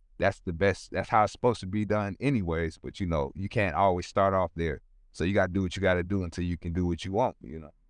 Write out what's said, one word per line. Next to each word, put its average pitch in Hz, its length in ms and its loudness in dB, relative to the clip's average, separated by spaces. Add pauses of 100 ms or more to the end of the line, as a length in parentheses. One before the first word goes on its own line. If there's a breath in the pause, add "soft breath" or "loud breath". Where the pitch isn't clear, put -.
(180)
that's 92 240 0
the 90 120 -6
best, 92 380 0
that's 95 180 -4
how 110 140 4
it's 101 100 0
supposed 120 280 0
to 95 60 -8
be 107 180 -2
done 101 340 0
anyways, 85 600 0
but, 64 200 -12
you 98 60 -2
know, 76 300 0
you 98 140 -6
can't 98 260 0
always 90 320 2
start 98 260 2
off 92 220 2
there. 82 260 -2 (300)
So - 120 -4
you 95 100 2
gotta 95 180 4
do 98 120 0
what 90 120 -4
you 95 60 -8
gotta 92 220 4
do 95 200 -2
until 87 200 -6
you 87 140 -2
can 85 160 -6
do 90 140 0
what 87 180 -2
you 95 60 -8
want, 107 300 0
you 78 180 -14
know? 76 120 -18 (180)